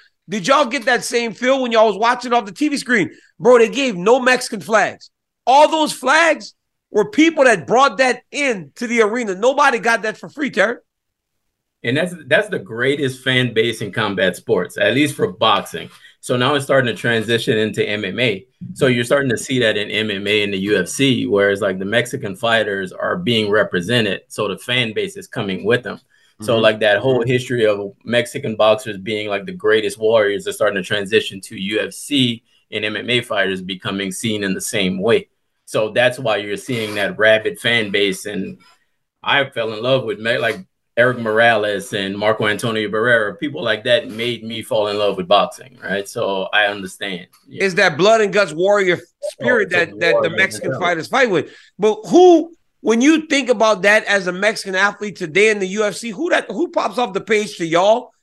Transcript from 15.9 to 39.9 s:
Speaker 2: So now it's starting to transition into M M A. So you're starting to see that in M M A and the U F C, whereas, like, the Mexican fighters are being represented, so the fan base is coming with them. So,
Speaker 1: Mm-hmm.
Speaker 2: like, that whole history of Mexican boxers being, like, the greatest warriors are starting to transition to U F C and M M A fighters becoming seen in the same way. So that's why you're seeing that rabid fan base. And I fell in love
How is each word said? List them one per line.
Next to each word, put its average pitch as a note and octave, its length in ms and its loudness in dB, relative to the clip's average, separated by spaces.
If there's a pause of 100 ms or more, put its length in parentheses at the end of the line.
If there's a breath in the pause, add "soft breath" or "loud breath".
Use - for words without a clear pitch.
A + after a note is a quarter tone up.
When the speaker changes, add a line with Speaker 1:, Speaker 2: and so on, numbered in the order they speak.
Speaker 2:
So B2+ 160 -4
now B2+ 180 2
it's C#3 100 -2
starting C3+ 300 2
to F#2 40 -14
transition A#2 600 0
into G#2+ 280 -2
M G#2 180 -4
M F#2+ 160 -6
A. A2 260 -2 (280)
So D3 120 0
you're A#2+ 180 2
starting C#3 260 0
to A2 60 -2
see B2+ 220 -4
that A2 180 2
in G#2 140 -6
M G#2+ 200 -2
M G2 160 -6
A G#2 180 2
and G2+ 100 -4
the F#2+ 40 -2
U G2 200 0
F F2+ 100 -2
C, B2 380 0
whereas, G2+ 340 2
like, G2 180 -2
the F#2+ 60 -6
Mexican A2+ 520 -4
fighters G#2 560 -2
are F#2+ 260 -4
being G#2+ 320 0
represented, G2+ 800 0
so G#2 200 -4
the F#2+ 80 -6
fan B2 380 -4
base G2+ 220 -6
is G2 100 -16
coming G2 380 -6
with A#2+ 180 2
them. G2 180 -10 (400)
So, A#2 140 0
Speaker 1:
Mm-hmm. A2+ 80 2
Speaker 2:
like, A2 180 2
that G#2 200 4
whole B2+ 220 2
history B2 440 0
of G2+ 260 0 (120)
Mexican A2+ 520 -4
boxers G#2+ 420 0
being, G#2+ 300 -6
like, G2+ 160 -4
the F#2 80 -12
greatest G#2+ 460 0
warriors G#2+ 500 2
are G2 40 -4
starting G#2 240 -2
to F#2 100 -6
transition G#2 560 -2
to - 160 -16
U G#2 220 -4
F G2 120 -6
C B2 520 -2 (260)
and G#2+ 140 -6
M G#2 120 -4
M G2+ 140 -6
A B2 100 2
fighters G2 400 -4
becoming G2 500 -6
seen G#2+ 340 -6
in F#2+ 100 -2
the F#2+ 60 -8
same F#2+ 420 -2
way. G#2+ 260 2 (380)
So A2 240 -2
that's B2 280 0
why A2 200 -2
you're G#2 180 -6
seeing A2 380 -6
that F#2+ 240 -4
rabid G#2+ 400 4
fan A#2 320 0
base. G2 360 -2
And F#2+ 320 -8 (640 soft breath)
I C3 280 0
fell A2+ 240 -6
in G#2+ 80 -10
love B2 220 0